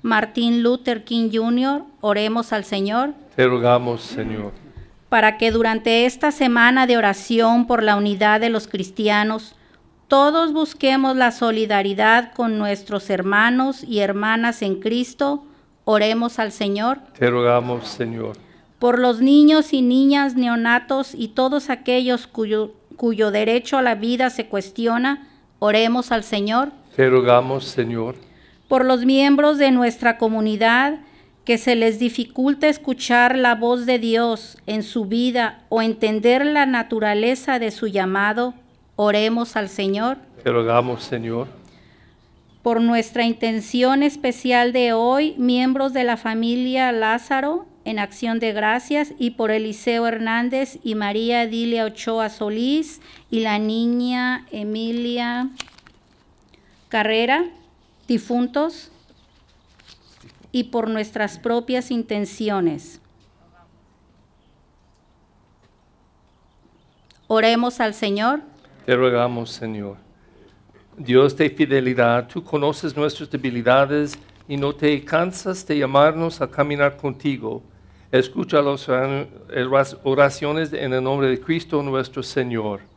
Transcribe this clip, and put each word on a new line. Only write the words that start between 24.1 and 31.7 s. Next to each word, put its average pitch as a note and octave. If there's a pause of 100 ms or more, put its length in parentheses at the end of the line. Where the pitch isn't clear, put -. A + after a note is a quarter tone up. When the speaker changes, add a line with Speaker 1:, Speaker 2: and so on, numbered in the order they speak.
Speaker 1:
se A#3
cuestiona, A#3 (300)
oremos A3+
al A3
Señor. A3 (240)
Speaker 2:
Te C3+
rogamos, B2+
Señor. A#2 (520)
Speaker 1:
Por B3+
los B3+
miembros C#4
de C#4
nuestra A#3+
comunidad A3+ (440)
que A#3
se A#3+